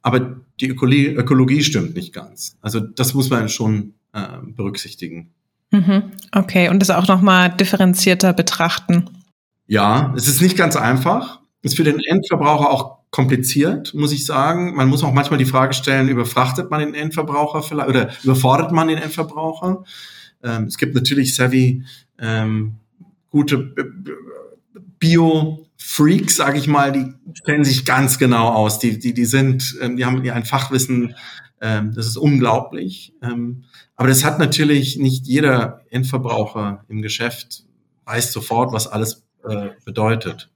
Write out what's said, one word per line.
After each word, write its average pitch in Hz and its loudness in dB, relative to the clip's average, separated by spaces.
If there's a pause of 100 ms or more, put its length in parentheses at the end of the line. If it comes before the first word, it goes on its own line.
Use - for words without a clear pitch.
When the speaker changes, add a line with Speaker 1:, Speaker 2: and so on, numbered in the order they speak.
Speaker 1:
aber 123 -2 (180)
die 131 -4
Ökologie, 131 2
Ökologie 131 2
stimmt 85 -2
nicht 90 -12
ganz. - -16
Also 113 -4
das 127 -2
muss 131 0
man 127 0
schon, 107 -2 (200)
äh, 92 -10
berücksichtigen. 98 -10 (400)
Speaker 2:
Mhm. 196 2 (200)
Okay, 185 2
und 190 4
das 196 4
auch 180 2
nochmal 185 4
differenzierter 185 4
betrachten. 175 0 (580)
Speaker 1:
Ja, 110 2
es 110 0
ist 139 2
nicht 180 4
ganz 170 2
einfach. 131 0 (220)
Ist - -4
für 170 0
den 151 2
Endverbraucher 151 0
auch - -4 (120)
kompliziert, 143 0
muss 147 0
ich 143 -4
sagen. 160 -2
Man 131 2
muss 139 2
auch 131 0
manchmal 143 0
die 127 2
Frage 131 0
stellen, 135 0
überfrachtet 131 -2
man 151 -2
den 147 -4
Endverbraucher 151 -4
vielleicht 143 -4
oder 123 0 (140)
überfordert 131 2
man 160 2
den 160 -2
Endverbraucher? 160 -6 (600)
Ähm, 117 -4
es - -8
gibt 131 -6
natürlich 131 0
savvy, 127 2 (360)
ähm, 110 -2 (540)
gute 147 2
B-, - -8
B-, - -14 (880)
Bio-Freaks, 160 2
sag 143 0
ich 135 -2
mal, 139 2
die 131 -4 (320)
kennen 147 2
sich 131 2
ganz 131 2
genau 120 4
aus. 107 0
Die, 110 0
die, 120 -4
die 120 0
sind, 131 0
ähm, 123 -4
die 127 -2
haben 127 -2
ja 123 -4
ein 117 -4
Fachwissen, 127 -2 (460)
ähm, 107 -2
das 113 -4
ist 113 -6
unglaublich. 139 0
Ähm, 120 -8 (320)
aber 123 2
das 131 4
hat 147 0
natürlich 147 2
nicht 131 0
jeder 127 0
Endverbraucher 113 -4
im 107 -8
Geschäft, - -8 (420)
weiß 117 -4
sofort, 117 -2
was 107 -6
alles, 110 -6 (180)
äh, 104 -8 (140)
bedeutet. 110 -4